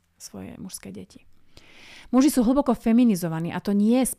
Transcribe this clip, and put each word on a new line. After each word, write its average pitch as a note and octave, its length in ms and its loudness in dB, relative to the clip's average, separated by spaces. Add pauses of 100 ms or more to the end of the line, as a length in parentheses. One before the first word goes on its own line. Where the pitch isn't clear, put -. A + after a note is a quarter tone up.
(200)
svoje - 400 -18
mužské F#3+ 320 -16
deti. F#3+ 320 -20 (880)
Muži C4 160 4
sú B3+ 160 2
hlboko C4 320 2
feminizovaní F3 800 0
a F3 80 -6
to G#3 80 -4
nie A3 320 2
z - 160 -4